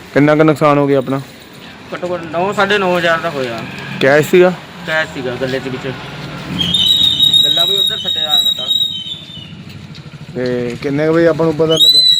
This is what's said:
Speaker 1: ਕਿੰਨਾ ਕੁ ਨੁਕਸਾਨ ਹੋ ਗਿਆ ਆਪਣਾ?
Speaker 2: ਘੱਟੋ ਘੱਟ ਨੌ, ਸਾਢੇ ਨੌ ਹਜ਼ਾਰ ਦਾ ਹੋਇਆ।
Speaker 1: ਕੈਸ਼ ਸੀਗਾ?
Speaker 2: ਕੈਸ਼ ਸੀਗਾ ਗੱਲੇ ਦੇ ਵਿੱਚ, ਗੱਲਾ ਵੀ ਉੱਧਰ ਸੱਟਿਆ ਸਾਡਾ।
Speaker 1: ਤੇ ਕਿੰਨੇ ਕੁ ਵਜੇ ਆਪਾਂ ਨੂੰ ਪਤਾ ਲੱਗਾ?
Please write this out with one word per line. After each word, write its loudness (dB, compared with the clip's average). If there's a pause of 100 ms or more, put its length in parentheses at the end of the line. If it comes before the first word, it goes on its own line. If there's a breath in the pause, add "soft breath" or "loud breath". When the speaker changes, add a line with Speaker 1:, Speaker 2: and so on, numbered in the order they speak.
(140)
Speaker 1:
ਕਿੰਨਾ 6
ਕੁ 4
ਨੁਕਸਾਨ 4
ਹੋ 2
ਗਿਆ 2
ਆਪਣਾ? -2 (720)
Speaker 2:
ਘੱਟੋ -6
ਘੱਟ -6 (100)
ਨੌ, -2
ਸਾਢੇ 0
ਨੌ 0
ਹਜ਼ਾਰ 2
ਦਾ -6
ਹੋਇਆ। -6 (400)
Speaker 1:
ਕੈਸ਼ 4
ਸੀਗਾ? 6 (340)
Speaker 2:
ਕੈਸ਼ -2
ਸੀਗਾ -6 (100)
ਗੱਲੇ -4
ਦੇ -8
ਵਿੱਚ, -8 (1600)
ਗੱਲਾ 2
ਵੀ 2
ਉੱਧਰ 0
ਸੱਟਿਆ -2
ਸਾਡਾ। -2 (1700)
Speaker 1:
ਤੇ -4
ਕਿੰਨੇ -2
ਕੁ 2
ਵਜੇ 4
ਆਪਾਂ 2
ਨੂੰ 0
ਪਤਾ 2
ਲੱਗਾ? 4 (200)